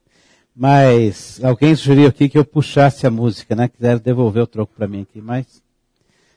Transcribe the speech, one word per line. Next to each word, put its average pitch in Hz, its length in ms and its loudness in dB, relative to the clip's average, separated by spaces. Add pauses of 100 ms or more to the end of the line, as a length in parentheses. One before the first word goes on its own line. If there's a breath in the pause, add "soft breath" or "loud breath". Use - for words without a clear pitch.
(560)
Mas 123 880 0
alguém 135 320 2
sugeriu 139 320 2
aqui 139 220 0
que 143 80 -2
eu 147 80 2
puxasse 139 600 -2
a 127 60 0
música, 113 440 -6
né? 120 120 -2
Quiseram 120 320 -4
devolver 117 440 -2
o 113 40 -4
troco 107 260 -10
pra 107 140 -8
mim 101 140 -10
aqui, 104 200 -20
mas 123 400 -12 (760)